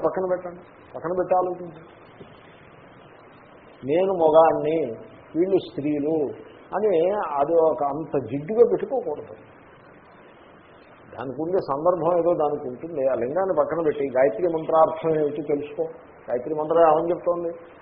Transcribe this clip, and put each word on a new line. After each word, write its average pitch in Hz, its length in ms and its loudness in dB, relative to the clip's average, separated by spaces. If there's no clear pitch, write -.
పక్కన 185 260 -2
పెట్టండి, 180 280 -8
పక్కన 151 220 -6
పెట్టి 180 180 0
ఆలోచించండి. 175 540 -4
"నేను 185 260 2
మొగాన్ని, 156 800 4
వీళ్ళు 185 220 2
స్త్రీలు" 147 600 -2
అని 185 380 2
అది 156 420 0
ఒక 156 280 2
అంత 143 420 -4
జిడ్డుగా 156 460 2
పెట్టుకోకూడదు. 202 840 -6
దానికి 127 220 -10
ఉండే 175 160 -2
సందర్భం 165 640 0
ఏదో 170 140 2
దానికి 147 340 -2
ఉంటుంది. 135 400 -4
ఆ 131 60 0
లింగాన్ని 151 460 -2
పక్కన 160 260 0
పెట్టి 147 200 0
గాయత్రి 139 420 2
మంత్రార్థం 160 760 2
ఏమిటి 147 200 -2
తెలుసుకో. 147 420 -4
గాయత్రి 123 260 -4
మంత్రం 156 260 2
ఏమని 160 280 6
చెప్తోంది? 175 380 -2